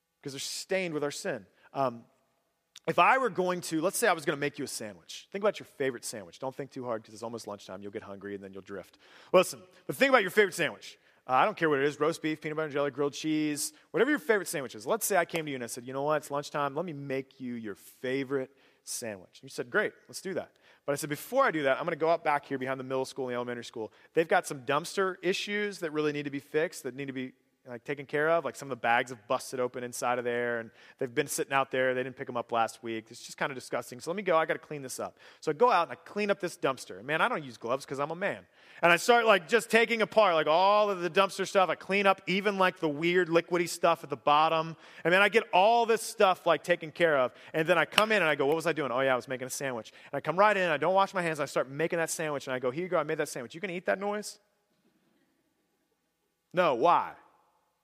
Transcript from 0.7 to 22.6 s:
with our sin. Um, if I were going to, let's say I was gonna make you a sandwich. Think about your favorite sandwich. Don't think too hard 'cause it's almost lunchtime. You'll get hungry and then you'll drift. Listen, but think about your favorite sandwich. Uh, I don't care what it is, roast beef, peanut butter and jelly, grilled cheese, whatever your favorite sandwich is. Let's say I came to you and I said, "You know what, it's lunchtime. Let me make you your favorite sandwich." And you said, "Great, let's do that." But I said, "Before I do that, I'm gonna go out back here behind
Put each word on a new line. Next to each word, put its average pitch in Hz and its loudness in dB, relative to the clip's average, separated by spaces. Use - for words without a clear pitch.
with 147 -2
our 143 -2
sin. 123 -8
Um, 123 -2
if 165 0
I 208 6
were 247 -2
going 180 -2
to, 160 -2
let's 185 0
say 220 2
I 185 6
was 165 -2
gonna 160 0
make 143 -4
you 139 -6
a 117 -8
sandwich. - -12
Think 202 -6
about 208 0
your 127 -16
favorite 131 -4
sandwich. 98 -12
Don't 131 -8
think 139 -10
too 131 -10
hard 110 -4
'cause 110 -20
it's 104 -14
almost 117 -10
lunchtime. 101 -12
You'll 101 -12
get 104 -8
hungry 98 -12
and 98 -12
then 98 -14
you'll 95 -14
drift. 95 -14
Listen, 170 4
but 151 -6
think 262 4
about 254 6
your 185 -4
favorite 208 4
sandwich. 127 -4
Uh, 127 -2
I 131 6
don't 202 0
care 165 2
what 143 4
it 135 2
is, 143 -2
roast 156 0
beef, 156 -4
peanut 151 -8
butter 156 -4
and 143 -10
jelly, 143 -2
grilled 143 -2
cheese, 151 -2
whatever 226 2
your 294 2
favorite 202 0
sandwich 135 -6
is. 110 -12
Let's 202 0
say 202 2
I 170 4
came 165 -4
to 147 -6
you 139 -6
and 123 -6
I 113 -8
said, 120 -12
"You 131 -10
know 135 -4
what, 151 2
it's 143 -6
lunchtime. 143 -4
Let 160 -4
me 180 -8
make 139 -8
you 123 -8
your 110 -8
favorite 131 -4
sandwich." - -10
And - -20
you 135 -20
said, 123 -10
"Great, 185 -2
let's - -14
do 190 -8
that." 104 -8
But 143 -2
I 143 0
said, 156 -8
"Before 240 0
I 233 4
do 156 -2
that, 131 2
I'm 143 -6
gonna 170 -4
go 160 0
out 170 0
back 147 0
here 139 -4
behind 131 -4